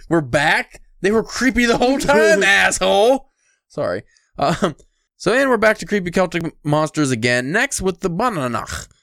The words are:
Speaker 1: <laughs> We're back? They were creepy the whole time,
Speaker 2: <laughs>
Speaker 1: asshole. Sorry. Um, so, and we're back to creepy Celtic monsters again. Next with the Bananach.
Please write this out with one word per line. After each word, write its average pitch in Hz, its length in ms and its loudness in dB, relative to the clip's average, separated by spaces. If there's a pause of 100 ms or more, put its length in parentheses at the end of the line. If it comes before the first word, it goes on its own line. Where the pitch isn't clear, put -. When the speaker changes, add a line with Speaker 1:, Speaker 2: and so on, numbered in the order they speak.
Speaker 1:
<laughs> - 80 -18
We're 165 120 2
back? 151 600 -2 (200)
They 190 100 0
were 220 120 0
creepy 240 420 0
the 233 120 2
whole 254 220 2
time, 208 440 4
Speaker 2:
<laughs> - 0 -
Speaker 1:
asshole. 196 840 2 (380)
Sorry. 104 340 -6 (380)
Um, 156 360 -2 (420)
so, 190 160 -2
and 269 180 2
we're 233 60 4
back 214 220 2
to - 60 -12
creepy 185 240 -4
Celtic 170 420 -2 (140)
monsters 151 460 0
again. 123 400 0
Next 240 300 -2
with 185 180 -4
the 190 100 -4
Bananach. 156 800 -4 (140)